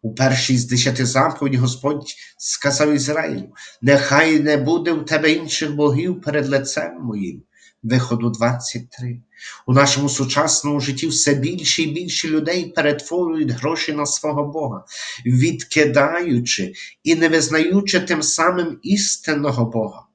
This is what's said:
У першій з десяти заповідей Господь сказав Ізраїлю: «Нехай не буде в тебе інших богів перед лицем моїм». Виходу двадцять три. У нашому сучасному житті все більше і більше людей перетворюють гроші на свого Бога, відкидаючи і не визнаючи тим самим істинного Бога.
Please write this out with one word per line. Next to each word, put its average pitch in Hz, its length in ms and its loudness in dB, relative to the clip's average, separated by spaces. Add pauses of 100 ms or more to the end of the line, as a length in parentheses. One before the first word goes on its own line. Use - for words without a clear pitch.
У 110 120 -6
першій 131 440 2
з 117 80 0
десяти 123 400 0
заповідей 135 540 2
Господь 139 560 -2 (220)
сказав 147 560 0
Ізраїлю: 143 560 -2 (320)
«Нехай 143 580 6
не 147 180 4
буде 165 360 0
в 151 120 -2
тебе 156 260 2
інших 156 440 -2
богів 151 460 0
перед 143 280 -2
лицем 139 520 -4
моїм». 104 400 -6 (420)
Виходу 117 460 0
двадцять 120 600 -4
три. 123 320 -10 (440)
У 127 80 2
нашому 139 360 4
сучасному 143 680 0
житті 131 280 -4
все 143 260 2
більше 156 480 -2
і 156 60 0
більше 170 400 -4
людей 156 380 0
перетворюють 156 880 0
гроші 151 420 -4
на 147 120 -2
свого 147 380 -4
Бога, 143 420 -6 (400)
відкидаючи 135 1500 2 (300)
і 160 120 4
не 160 140 2
визнаючи 165 680 2
тим 156 240 -2
самим 170 600 0
істинного 147 840 0
Бога. 107 480 -4